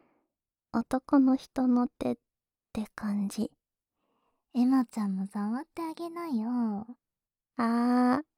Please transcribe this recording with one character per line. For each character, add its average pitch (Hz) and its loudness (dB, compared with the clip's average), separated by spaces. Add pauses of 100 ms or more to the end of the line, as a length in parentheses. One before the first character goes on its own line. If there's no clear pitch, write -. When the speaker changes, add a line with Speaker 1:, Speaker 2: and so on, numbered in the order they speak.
(720)
Speaker 1:
男 262 0
の 262 6
人 - -4
の 247 2
手 - -4
っ 240 -8 (560)
て 214 -6
感 202 -4
じ。 208 -6 (1040)
Speaker 2:
エ 247 4
マ 262 4
ち - -12
ゃ 208 -2
ん 190 -2
も 190 -4
触 214 -6
っ - -14
て - -12
あ 320 -8
げ 339 -10
な 339 -10
よ。 226 -2 (720)
Speaker 1:
あ 247 4
ー、 - -10 (140)